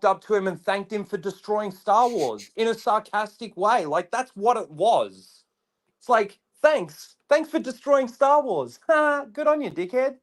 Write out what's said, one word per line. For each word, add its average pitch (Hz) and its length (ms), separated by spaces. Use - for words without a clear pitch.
up 190 200
to 214 100
him 190 120
and 180 140
thanked 196 320
him 202 120
for 208 120
destroying 196 540
Star 220 380
Wars 131 480
in 226 120
a 226 60
sarcastic 214 800
way. 208 280
Like, 156 260
that's 165 240
what 226 220
it 185 140
was. 147 720
It's - 100
like, 226 300
Thanks. 262 560
Thanks 311 200
for 320 100
destroying 269 500
Star 277 340
Wars. 151 400
<laughs> - 60
Ha, 294 440
good 302 140
on 302 140
you, 226 100
dickhead. 254 520